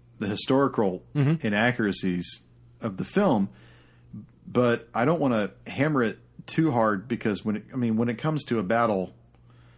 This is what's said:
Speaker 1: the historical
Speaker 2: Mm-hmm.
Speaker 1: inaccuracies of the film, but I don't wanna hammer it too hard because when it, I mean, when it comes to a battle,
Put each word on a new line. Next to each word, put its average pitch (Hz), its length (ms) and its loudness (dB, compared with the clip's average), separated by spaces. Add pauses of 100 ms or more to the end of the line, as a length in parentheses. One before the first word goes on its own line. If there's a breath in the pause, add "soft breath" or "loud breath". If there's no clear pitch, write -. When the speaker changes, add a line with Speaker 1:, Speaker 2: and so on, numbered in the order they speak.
(180)
Speaker 1:
the 107 80 -4
historical 113 800 0 (100)
Speaker 2:
Mm-hmm. 147 320 2
Speaker 1:
inaccuracies 104 920 0 (400)
of 101 160 -6
the - 80 -6
film, 139 460 2 (960 soft breath)
but 117 480 2
I 113 100 0
don't 160 160 2
wanna 113 300 0 (160)
hammer 139 360 0
it 107 160 0 (280)
too 160 260 0
hard 110 340 2
because 107 380 -2
when 107 120 -2
it, - 160 -8
I 123 40 -6
mean, 117 200 0
when 120 120 0
it 117 100 -4
comes 151 260 -4
to 117 140 -2
a 104 40 -2
battle, 104 520 0 (640 soft breath)